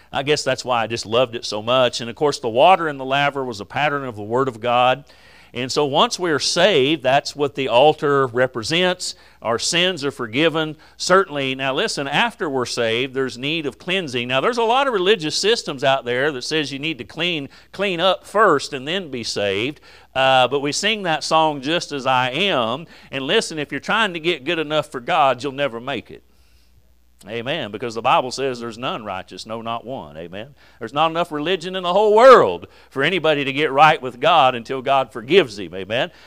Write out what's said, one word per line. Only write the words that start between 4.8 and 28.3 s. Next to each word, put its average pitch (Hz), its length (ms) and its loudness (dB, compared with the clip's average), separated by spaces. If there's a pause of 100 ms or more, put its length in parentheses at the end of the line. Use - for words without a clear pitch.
And 123 180 -6
so 147 140 0
once 180 320 2
we're 165 220 0
saved, 160 600 2
that's 135 320 0
what 143 200 -2
the 131 140 -4
altar 143 580 4
represents. 131 880 -2 (260)
Our 113 180 -2
sins 170 460 0
are 139 60 0
forgiven. 151 680 -2 (220)
Certainly, 147 560 0
now 135 180 -2
listen, 156 340 -2
after 175 440 -2
we're 127 160 -2
saved, 120 480 -2
there's 127 240 -4
need 147 260 -4
of 127 140 -8
cleansing. 135 500 -4
Now, 131 140 0
there's 233 160 0
a 233 60 0
lot 254 220 2
of 254 60 -2
religious 180 420 0
systems 185 480 -2
out 135 220 2
there 123 280 0
that 123 100 -8
says 147 300 -4
you 135 60 -10
need 151 200 -6
to 117 60 -10
clean, 156 440 -6 (240)
clean 185 280 -4
up 185 260 0
first 180 480 2
and 131 120 -10
then 175 240 -6
be 120 140 -8
saved. 101 560 -4 (340)
Uh, 131 340 4
but 139 120 0
we 143 120 -4
sing 208 320 -4
that 156 200 -2
song, 156 380 0
Just 160 280 -4
As 135 160 -6
I 127 260 2
Am. 151 540 -2 (240)
And 135 160 -8
listen, 175 320 -2
if 143 120 -8
you're 139 100 -8
trying 208 320 -2
to 170 80 -8
get 151 240 -4
good 165 140 -2
enough 151 320 -2
for 135 100 -8
God, 135 420 2
you'll 139 100 -6
never 131 280 -4
make 127 300 -8
it. 64 120 -20 (1040)
Amen. 117 460 -6
Because 107 220 -8
the 113 80 -6
Bible 131 280 2